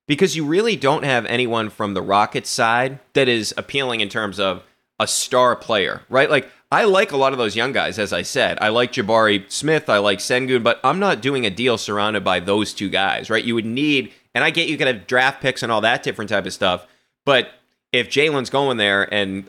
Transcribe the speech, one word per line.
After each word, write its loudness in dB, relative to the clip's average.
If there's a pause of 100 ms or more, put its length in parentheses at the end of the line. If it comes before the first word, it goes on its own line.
because 0
you -4
really 0
don't 0
have 0
anyone -2
from -4
the -2
Rockets 0
side 0 (140)
that 4
is -2
appealing -4
in -2
terms -6
of -2 (380)
a 0
star 2
player, -2
right? 2
Like, 0 (240)
I 4
like 2
a -2
lot 4
of -4
those -2
young 0
guys, -2
as -2
I -2
said. 0
I 2
like 0
Jabari 2
Smith, -2
I 4
like 2
Sengun, 0
but 2
I'm 2
not 0
doing -2
a -2
deal 0
surrounded -2
by 0
those -2
two -6
guys, -2
right? 0
You -2
would -2
need, -2 (220)
and 0
I 2
get -2
you -4
could 0
have -2
draft 2
picks -2
and -4
all 2
that 2
different -6
type 0
of -8
stuff, -2 (400)
but 4 (440)
if 0
Jaylen's 0
going 2
there 2
and -2